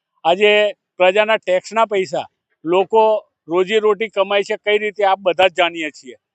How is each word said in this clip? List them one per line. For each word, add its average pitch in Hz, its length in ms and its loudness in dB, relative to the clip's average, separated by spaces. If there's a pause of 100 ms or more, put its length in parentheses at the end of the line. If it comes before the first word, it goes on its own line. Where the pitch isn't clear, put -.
(240)
આજે 208 500 2 (240)
પ્રજાના 214 400 2
ટેક્સના 202 480 -2
પૈસા, 170 400 -4 (400)
લોકો 214 600 2 (220)
રોજીરોટી 208 600 0
કમાય 202 360 -2
છે 214 120 -6
કઈ 208 220 0
રીતે, 208 260 -6
આપ 196 160 2
બધા 185 280 2
જ 180 100 -10
જાણીએ 170 320 -2
છીએ, 123 260 -20 (200)